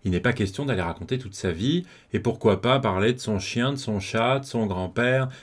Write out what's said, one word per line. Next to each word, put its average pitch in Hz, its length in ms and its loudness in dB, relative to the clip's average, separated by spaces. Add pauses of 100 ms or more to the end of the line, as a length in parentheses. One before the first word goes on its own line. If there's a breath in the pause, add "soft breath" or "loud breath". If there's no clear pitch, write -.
il 92 80 0
n'est 90 80 2
pas 123 140 2
question 110 320 -2
d'aller 107 160 0
raconter 85 360 -4
toute 104 180 -10
sa 92 160 -2
vie, 135 320 0 (300 loud breath)
et - 60 0
pourquoi - 420 2
pas 127 180 4
parler 104 340 2
de 123 60 -6
son 107 200 -2
chien, 120 340 -2
de 135 40 -4
son 107 220 -4
chat, 117 400 0
de 135 60 -8
son 113 220 -2
grand-père, 120 640 0 (140)